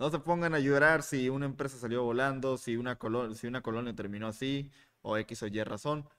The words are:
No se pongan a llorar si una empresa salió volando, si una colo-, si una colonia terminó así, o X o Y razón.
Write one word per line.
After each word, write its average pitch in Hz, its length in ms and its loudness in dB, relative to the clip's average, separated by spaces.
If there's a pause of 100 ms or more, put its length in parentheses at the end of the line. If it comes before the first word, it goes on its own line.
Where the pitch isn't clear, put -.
No 147 100 0
se 160 80 0
pongan 170 360 0
a 151 40 4
llorar 143 460 6
si 127 240 0
una 139 180 0
empresa 135 320 -6
salió 120 240 0
volando, 131 560 0
si 117 180 -4
una 123 220 -4
colo-, 117 380 -2
si 120 100 -10
una 120 160 -4
colonia 117 320 -4
terminó 104 320 -6
así, 139 460 -4 (300)
o 107 160 0
X 110 260 -6
o - 20 -2
Y 107 160 -2
razón. 143 460 -4 (100)